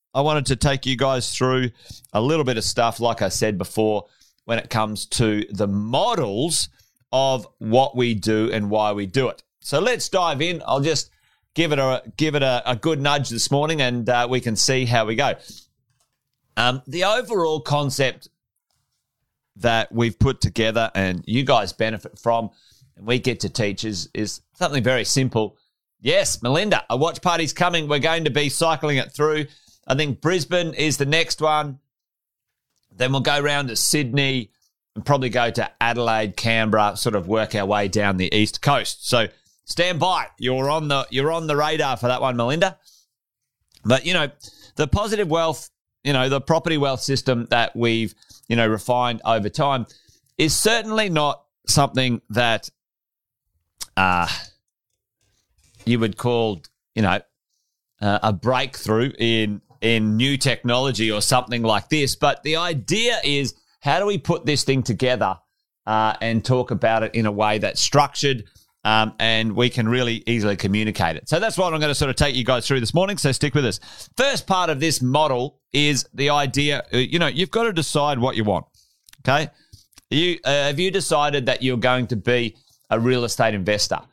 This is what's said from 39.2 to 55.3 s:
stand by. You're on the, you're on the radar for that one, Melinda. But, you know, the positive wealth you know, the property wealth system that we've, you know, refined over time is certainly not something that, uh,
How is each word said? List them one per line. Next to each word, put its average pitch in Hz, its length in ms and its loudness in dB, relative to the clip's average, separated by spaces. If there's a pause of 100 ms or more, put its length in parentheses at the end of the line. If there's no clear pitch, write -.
stand 175 340 -2
by. 160 300 -2 (100)
You're 131 320 -2
on 156 160 -2
the, 139 240 -2
you're 139 220 0
on 165 160 -4
the 147 80 0
radar 151 400 0
for 123 100 -2
that 123 140 0
one, 127 160 0
Melinda. 151 420 0 (1080)
But, 127 220 2
you 175 60 0
know, 156 160 0 (480)
the 151 100 0
positive 208 420 0
wealth 165 420 -2 (340)
you 143 80 0
know, 131 160 2
the 135 120 0
property 160 360 0
wealth 139 240 0
system 127 500 0
that 117 240 2
we've, 113 400 0 (320)
you 117 80 -2
know, 117 140 4
refined 120 560 0
over 110 240 2
time 139 380 -2 (520)
is 151 160 2
certainly 220 540 0
not 151 340 0 (240)
something 131 600 2
that, 113 400 0 (1300)
uh, 90 320 2 (1600)